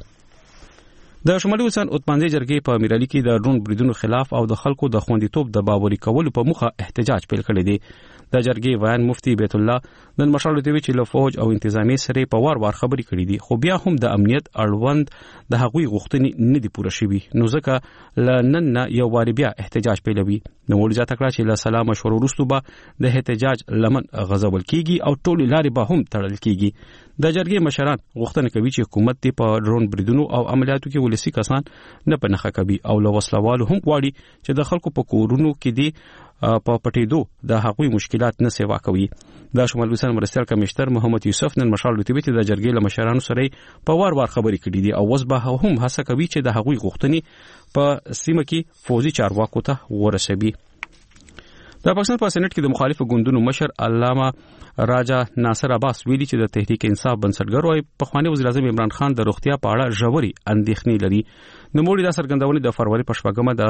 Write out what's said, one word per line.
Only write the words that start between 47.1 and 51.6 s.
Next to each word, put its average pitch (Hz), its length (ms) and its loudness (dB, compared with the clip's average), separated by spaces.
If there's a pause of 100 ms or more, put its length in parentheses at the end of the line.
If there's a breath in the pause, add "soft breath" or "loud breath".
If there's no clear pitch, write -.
په 143 260 2 (120)
سیمه 160 320 0
کې 165 160 -4 (260)
فوزي 123 260 0
چارواکو 107 500 -2
ته 139 120 -4 (160)
ورسوي. 104 600 0 (1400 loud breath)